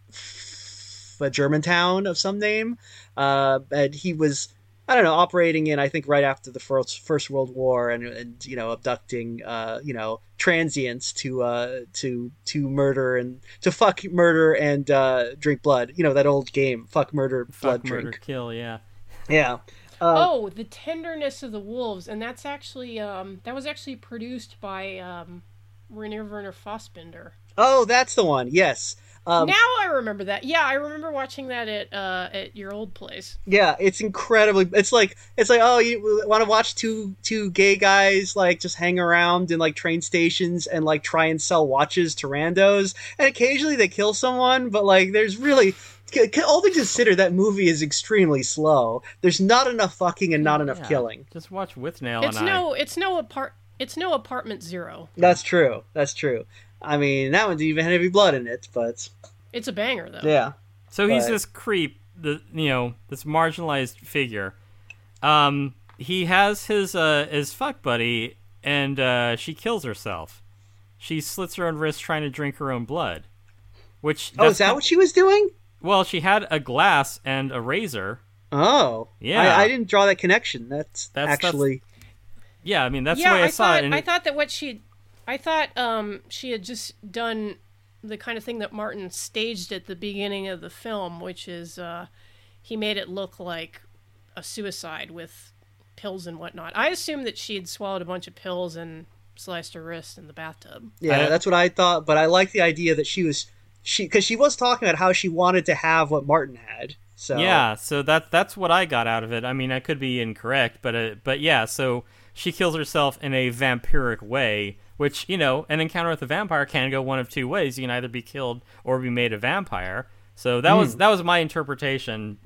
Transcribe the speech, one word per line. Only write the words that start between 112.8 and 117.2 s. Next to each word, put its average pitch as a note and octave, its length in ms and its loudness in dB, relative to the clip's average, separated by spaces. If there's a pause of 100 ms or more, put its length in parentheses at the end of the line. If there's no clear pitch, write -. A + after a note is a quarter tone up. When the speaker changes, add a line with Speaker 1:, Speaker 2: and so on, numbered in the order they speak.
Speaker 2:
in C#3 140 -4
a B2+ 160 0
vampiric B2 720 2
way, G#2+ 560 -4 (200)
which, C#3+ 300 -4
you F#3+ 80 -4
know, D3 320 0
an D#3 120 -2
encounter E3+ 300 -2
with D3+ 120 -4
a C3 40 -8
vampire D#3+ 400 -2
can C3 240 -2
go C3+ 120 -2
one C3 160 -4
of B2 100 -6